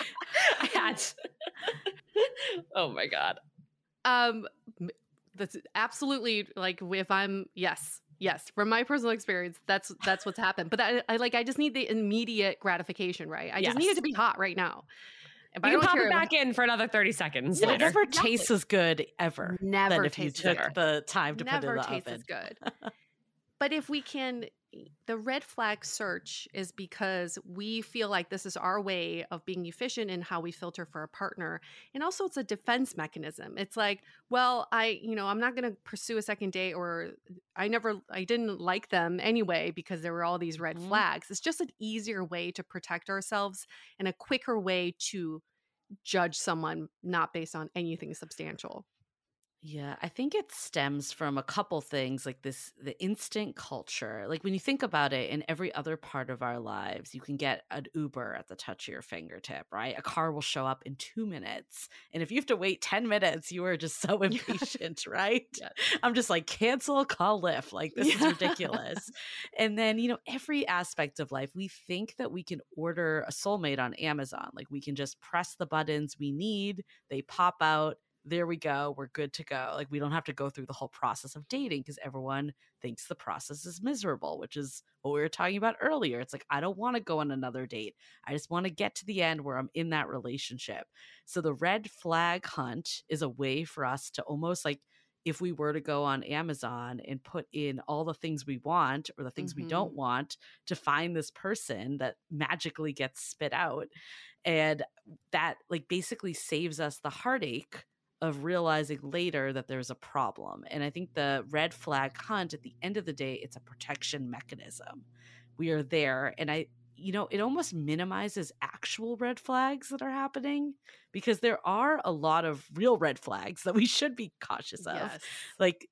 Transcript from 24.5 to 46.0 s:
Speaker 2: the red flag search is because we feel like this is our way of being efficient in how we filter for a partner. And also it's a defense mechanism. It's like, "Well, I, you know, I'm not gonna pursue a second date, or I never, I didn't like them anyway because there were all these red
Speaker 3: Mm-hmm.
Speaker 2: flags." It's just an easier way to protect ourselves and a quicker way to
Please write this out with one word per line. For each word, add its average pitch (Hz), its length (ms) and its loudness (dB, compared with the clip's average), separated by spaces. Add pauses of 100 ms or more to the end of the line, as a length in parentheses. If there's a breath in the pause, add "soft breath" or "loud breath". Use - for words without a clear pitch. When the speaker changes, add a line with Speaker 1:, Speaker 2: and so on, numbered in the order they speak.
Speaker 2:
the 226 120 -2
red 262 260 -2
flag 214 400 -2
search - 720 -4
is 190 180 -6
because 185 720 -4
we 208 360 -6
feel 220 260 -2
like 185 220 0
this 190 160 -6
is 185 100 -6
our 185 240 0
way 175 520 -2
of 170 120 -8
being 180 220 -4
efficient 220 440 -4
in 180 120 -2
how 175 180 -4
we 170 140 -4
filter 170 320 -8
for 151 180 -8
a 156 60 -8
partner. 170 500 -6 (340 loud breath)
And 269 80 -6
also 359 220 -2
it's 370 140 -4
a 262 80 0
defense 240 500 0
mechanism. 156 640 -8
It's 196 180 -6
like, 202 280 2 (260 soft breath)
"Well, 247 420 4
I, 226 320 4
you 226 100 -2
know, 202 140 -2
I'm 208 140 0
not 240 140 2
gonna 240 160 0 (120)
pursue - 340 -6
a 214 40 0
second 202 320 -2
date, 185 180 0
or 170 380 -4 (440)
I 196 140 0
never, 220 320 2 (100)
I 190 140 -4
didn't 220 380 2
like 185 300 0
them 175 300 4
anyway 175 500 4
because 165 320 -6
there 170 100 -2
were 170 100 -2
all 175 160 2
these 165 180 -4
red 160 200 -4
Speaker 3:
Mm-hmm. 175 100 -8
Speaker 2:
flags." 196 420 2
It's 196 120 -6
just 330 180 0
an 330 80 -2 (120)
easier 214 440 -4
way 175 280 -4
to 180 120 -8
protect - 460 -6
ourselves 196 580 -2 (320 loud breath)
and 190 80 0
a 180 60 2
quicker 247 440 0
way 180 380 2 (140)
to 160 320 -4 (640)